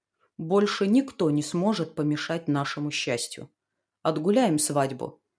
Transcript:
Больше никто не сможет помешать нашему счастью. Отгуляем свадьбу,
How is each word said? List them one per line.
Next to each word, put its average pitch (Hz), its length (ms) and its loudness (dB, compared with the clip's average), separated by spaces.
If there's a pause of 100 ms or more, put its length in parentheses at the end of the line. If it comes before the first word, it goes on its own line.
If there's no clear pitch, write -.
(380)
Больше 196 500 0
никто 220 420 2
не 147 140 2
сможет 175 500 -2
помешать 160 540 -2
нашему 147 420 -2
счастью. - 600 -4 (500)
Отгуляем 160 560 2
свадьбу, 135 640 -2 (180)